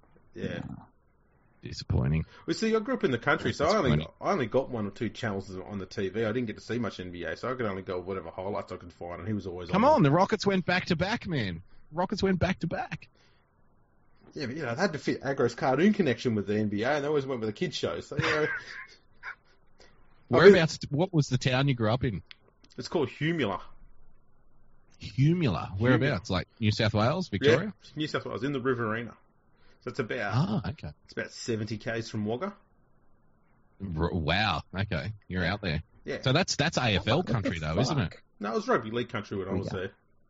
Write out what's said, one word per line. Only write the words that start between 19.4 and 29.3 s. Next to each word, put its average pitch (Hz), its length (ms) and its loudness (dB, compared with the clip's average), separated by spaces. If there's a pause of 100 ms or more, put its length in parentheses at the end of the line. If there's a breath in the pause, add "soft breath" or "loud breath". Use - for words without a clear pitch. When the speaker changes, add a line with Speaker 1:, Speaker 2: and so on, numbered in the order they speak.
Speaker 1:
been 120 100 4
Speaker 3:
Whereabouts? 175 400 10 (120)
What 151 220 0
was 151 160 4
the 131 100 2
town 131 280 2
you 139 80 2
grew 113 160 2
up 123 140 2
in? 101 180 -2 (560)
Speaker 1:
It's 127 100 -10
called 143 200 0
Humula. 143 520 -2 (1400)
Speaker 3:
Humula. 147 720 2
Speaker 1:
Humula. 95 80 -4
Speaker 3:
Whereabouts? 123 500 2
Like, 90 160 0 (140)
New 107 100 4
South 107 240 2
Wales, 131 380 2
Speaker 1:
Yeah, 196 80 0
Speaker 3:
Victoria? 165 340 4 (220)
Speaker 1:
New 151 100 -2
South - 180 -2
Wales, 117 200 -6
in 147 80 -2
the 135 80 -2
Riverina. 117 540 -2 (680 soft breath)